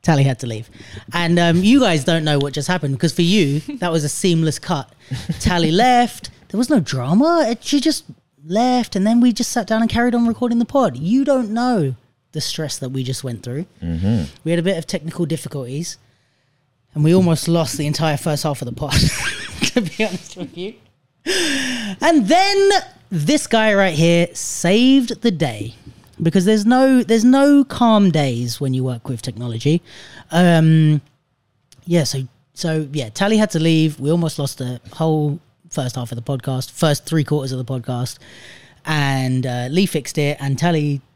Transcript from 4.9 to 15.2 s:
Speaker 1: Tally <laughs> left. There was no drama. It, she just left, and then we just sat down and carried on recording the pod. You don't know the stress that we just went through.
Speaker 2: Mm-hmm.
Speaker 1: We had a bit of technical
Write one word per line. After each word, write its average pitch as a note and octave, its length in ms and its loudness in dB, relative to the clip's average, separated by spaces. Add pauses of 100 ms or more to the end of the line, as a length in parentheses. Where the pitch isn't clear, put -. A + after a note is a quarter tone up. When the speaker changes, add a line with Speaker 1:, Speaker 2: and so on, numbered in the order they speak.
Speaker 1:
Tally E3+ 300 0
<laughs> G3+ 140 4
left. B3 440 2 (200)
There F#3+ 80 -6
was B3 120 -2
no C#4+ 100 4
drama. G3+ 720 2
It, - 140 -6
she C#4+ 180 0
just D#4 240 -2 (400)
left, A#3+ 500 0
and F#3+ 100 2
then A#3 140 4
we B3 140 4
just - 180 -6
sat A3 160 -4
down A3+ 140 0
and A3+ 80 0
carried A#3+ 260 0
on A#3 100 2
recording A#3 340 -2
the A#3 60 0
pod. A3+ 320 0
You G#3+ 280 0
don't B3+ 240 0
know G#3+ 460 0 (360)
the D3+ 80 -8
stress - 380 -8
that C3 120 -8
we C3 140 -6
just B2+ 220 -8
went A#2 180 -8
through. C3+ 220 -8 (180)
Speaker 2:
Mm-hmm. F2 400 -2 (220)
Speaker 1:
We E3 60 -2
had E3+ 80 0
a E3 40 -4
bit F#3 140 0
of E3 100 -10
technical D#3+ 380 -6